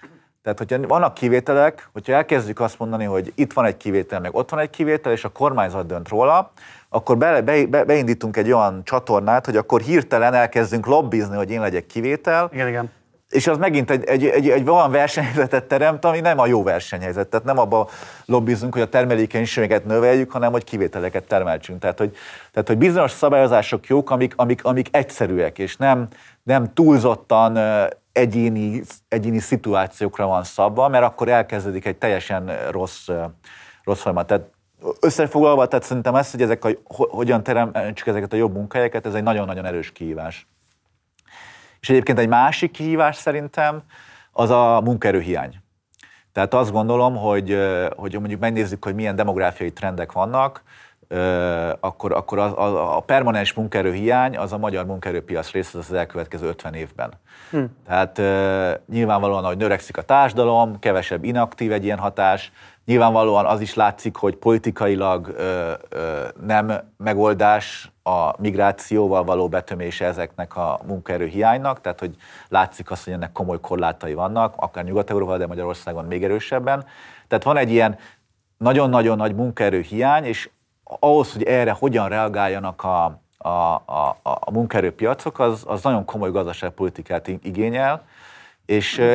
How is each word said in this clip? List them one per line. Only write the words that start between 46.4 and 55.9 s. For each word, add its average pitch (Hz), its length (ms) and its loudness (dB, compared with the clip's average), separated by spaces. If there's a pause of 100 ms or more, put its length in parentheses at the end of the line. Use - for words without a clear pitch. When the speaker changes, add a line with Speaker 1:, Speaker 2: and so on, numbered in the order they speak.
Speaker 1:
azt 120 180 2
gondolom, 120 440 2
hogy, 101 340 0
ö, 95 360 0 (100)
hogy 101 220 -8
mondjuk 104 220 -8
megnézzük, 107 440 -2
hogy 98 100 -4
milyen 104 220 -4
demográfiai 92 560 -2
trendek 90 400 -8
vannak, 131 500 -2 (460)
ö, 87 720 -2
akkor, 95 320 -6
akkor 101 260 -2
az, 101 140 0
a, 87 440 -2
a 85 40 0
permanens 120 520 0
munkaerőhiány 110 840 0
az 95 160 -6
a 104 60 -8
magyar 95 280 -4
munkaerőpiac 87 640 -8
része 90 280 -6
az 85 140 -10